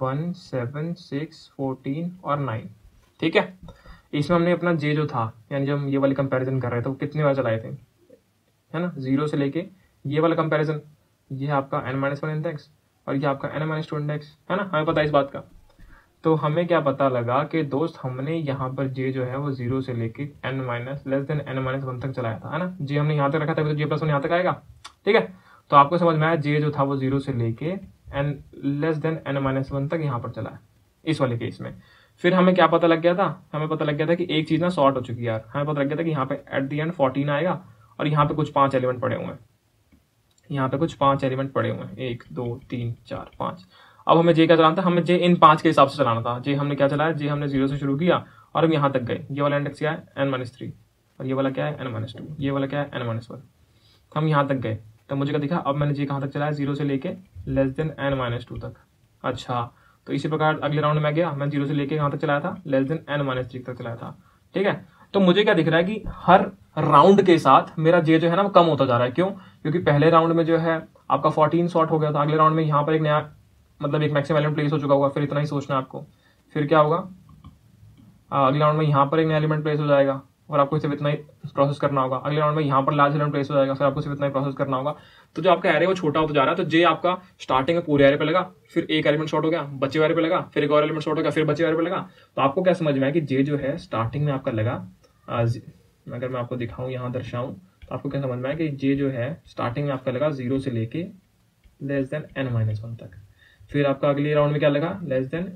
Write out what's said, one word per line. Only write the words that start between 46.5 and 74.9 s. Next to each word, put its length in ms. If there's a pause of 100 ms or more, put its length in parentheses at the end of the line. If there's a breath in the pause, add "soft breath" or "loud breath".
हमने 200
क्या 120
चलाया? 240
J 160
हमने 200
ज़ीरो 200
से 100
शुरू 200
किया 260 (320 loud breath)
और 100
हम 80
यहाँ 180
तक 100
गए। 300
ये 100
वाला 160
index 220
क्या 120
है? 160 (120)
n 120
माइनस 240
थ्री। 180 (460)
और 60
ये 80
वाला 160
क्या 160
है? 140
n 120
माइनस 260
टू। 60 (160)
ये 120
वाला 160
क्या 120
है? 120
n 140
माइनस 260
वन। 120 (720 soft breath)
हम 120
यहाँ 200
तक 80
गए, 220 (320)
तब 80
मुझे 140
क्या 80
दिखा? 180
अब 180
मैंने 180
जे 120
कहाँ 160
तक 60
चलाया? 240
ज़ीरो 240
से 80
लेके 320 (340)
less 280
than 220
n 180
माइनस 320
टू 80
तक। 160 (500)
अच्छा, 480 (360 soft breath)
तो 60
इसी 140
प्रकार 320
अगले 220
round 180
में 140
गया, 180
मैं 180
ज़ीरो 160
से 80
लेके 240
कहाँ 140
तक 60
चलाया 220
था, 240
less 240
than 120 (120)
N 140
minus 240
three 160
तक 80
चलाया 220
था, 220 (380 soft breath)
ठीक 100
है। 200 (280 soft breath)
तो 60
मुझे 240
क्या 100
दिख 140
रहा 100
है 60
कि 200 (140)
हर 240 (360)
round 480
के 120
साथ 420
मेरा 200
जे 200
जो 100
है 60
ना, 60
वो 80
कम 160
होता 200
जा 120
रहा 80
है। 60
क्यों? 160 (340 loud breath)
क्योंकि 180
पहले 300
round 240
में 120
जो 120
है 300 (240)
आपका 180
fourteen 380
sort 240
हो 80
गया 120
था, 100
अगले 160
round 180
में 80
यहाँ 200
पर 100
एक 80
नया, 280 (520)
मतलब 200
एक 100
मैक्सिमम 260
element 200
place 160
हो 60
चुका 140